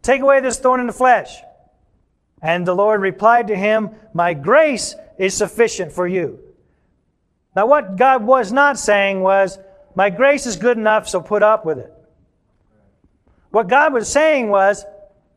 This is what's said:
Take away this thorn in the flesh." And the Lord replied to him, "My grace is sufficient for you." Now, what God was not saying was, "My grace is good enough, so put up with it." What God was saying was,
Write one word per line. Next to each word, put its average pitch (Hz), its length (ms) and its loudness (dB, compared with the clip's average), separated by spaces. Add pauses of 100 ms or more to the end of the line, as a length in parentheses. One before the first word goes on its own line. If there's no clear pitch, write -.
Take 254 200 0
away 277 200 2
this 247 180 -4
thorn 254 220 0
in 240 60 -6
the 220 60 -8
flesh." 247 440 0 (1040)
And 170 240 -2
the 180 100 0
Lord 208 240 2
replied 208 480 2
to 214 80 -4
him, 214 360 -2 (220)
"My 170 200 0
grace 240 640 0 (220)
is 190 200 -4
sufficient 208 560 -2
for 180 120 -4
you." 175 340 -6 (1160)
Now, 208 120 0
what 247 280 0
God 254 280 2
was 233 280 2
not 277 260 2
saying 196 440 0
was, 190 360 0 (380)
"My 196 140 0
grace 262 360 0
is 214 120 -6
good 226 200 0
enough, 214 300 0
so 180 140 -4
put 202 220 -2
up 214 200 2
with 156 140 -4
it." - 160 -18 (1600)
What 208 160 0
God 285 260 2
was 226 180 -4
saying 285 380 2
was, 202 360 0 (520)